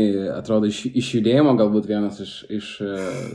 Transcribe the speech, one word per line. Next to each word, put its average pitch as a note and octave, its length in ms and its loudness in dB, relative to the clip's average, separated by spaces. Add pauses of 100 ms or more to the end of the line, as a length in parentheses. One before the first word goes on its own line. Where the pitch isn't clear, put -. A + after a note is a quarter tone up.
(300)
atrodo, G#2+ 380 0
iš, G#2 220 -2
išjudėjimo B2 680 2
galbūt G#2+ 320 4
vienas G#2 320 -2
iš, G2 140 -12 (140)
iš, G#2 300 -8
e, G2 200 -6 (360)